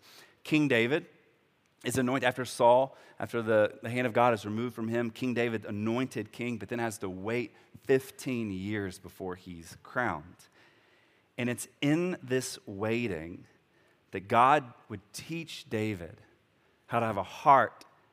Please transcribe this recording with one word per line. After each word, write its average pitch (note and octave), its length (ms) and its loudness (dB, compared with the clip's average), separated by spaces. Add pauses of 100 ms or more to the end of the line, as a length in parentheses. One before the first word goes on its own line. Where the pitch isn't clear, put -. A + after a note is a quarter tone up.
(440)
King D3+ 240 2
David B2+ 380 2 (800)
is B2 120 -2
anointed B2+ 300 2
after B2+ 160 0
Saul, B2 540 4 (220)
after A#2 220 -4
the, G#2+ 320 4 (100)
the A#2 60 -6
hand B2 180 0
of A2 60 -4
God A#2+ 200 6
is G2+ 120 -4
removed A2+ 300 -6
from A2+ 120 -6
him, A#2 240 -2
King B2+ 240 -4
David A2+ 300 -2
anointed A2 680 -4
king, A#2+ 260 -6
but G2 120 -12
then A#2+ 100 -4
has A2+ 200 -4
to G2 100 -6
wait G#2 440 -6 (320)
fifteen B2+ 680 0
years G2 480 -6
before F2+ 360 -12
he's E2+ 480 -16
crowned. G2 400 -4 (1120)
And B2 120 -2
it's A#2 180 -6 (120)
in E3+ 420 0
this B2+ 440 -4
waiting G2+ 800 -4 (680)
that G2 160 -8
God B2+ 380 6 (240)
would G#2 100 -10 (140)
teach - 560 -12
David G#2+ 500 -4 (680)
how A#2+ 120 0
to A#2 60 2
have A2 120 -2
a F#2+ 60 0
heart C3 640 4 (280)